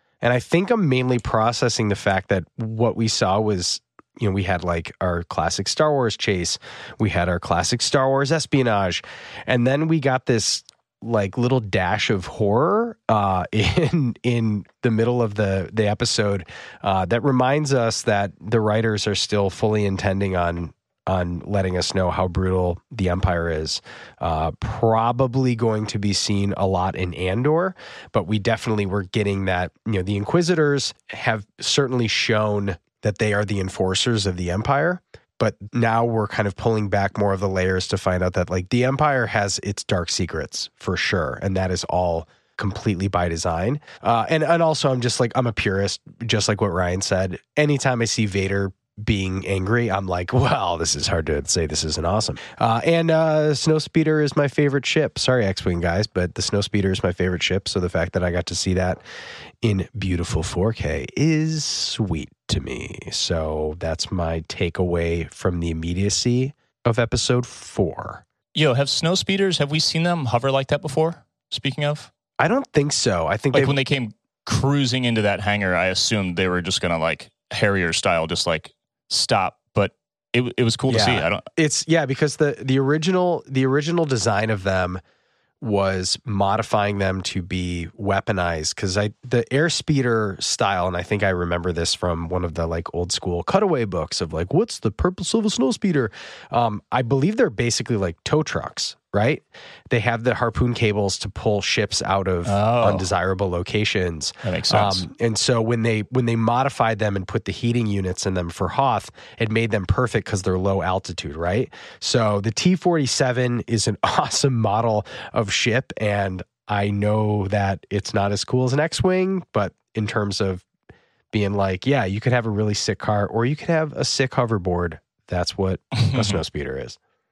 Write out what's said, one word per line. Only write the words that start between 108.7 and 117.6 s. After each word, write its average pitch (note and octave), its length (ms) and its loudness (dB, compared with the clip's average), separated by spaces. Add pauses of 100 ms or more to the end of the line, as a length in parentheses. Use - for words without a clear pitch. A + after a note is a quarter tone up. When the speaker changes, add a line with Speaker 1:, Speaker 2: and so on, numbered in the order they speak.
Speaker 1:
it A2+ 100 0
made A2+ 220 0
them G2 140 0
perfect A#2 420 0
'cause F#2+ 140 -2
they're F#2 180 0
low G2 220 0
altitude, F2 560 -4
right? F2+ 360 0 (280)
So G#2 400 2
the G#2+ 100 -2
T F3+ 240 4
forty-seven B2+ 920 0
is A#2 200 0
an G#2 120 0
<laughs> - 40 -8
awesome C#3 560 2
model A2 480 2 (240)
of G#2+ 180 0
ship, A#2+ 460 0
and G2 480 -2 (240)
I G#2 220 0
know G#2 580 2
that G2 420 0